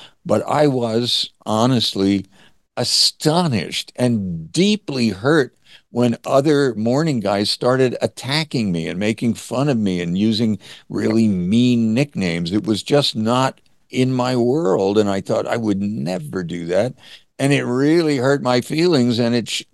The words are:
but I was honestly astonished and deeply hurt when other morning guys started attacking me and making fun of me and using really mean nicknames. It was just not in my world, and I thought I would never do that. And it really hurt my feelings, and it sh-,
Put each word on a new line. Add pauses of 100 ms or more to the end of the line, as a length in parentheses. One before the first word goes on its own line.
(260)
but
I
was (160)
honestly (500)
astonished
and
deeply
hurt (340)
when
other
morning
guys
started
attacking
me
and
making
fun
of
me
and
using (300)
really
mean
nicknames.
It
was
just
not (300)
in
my
world,
and
I
thought
I
would
never
do
that. (440)
And
it
really
hurt
my
feelings,
and
it
sh-, (120)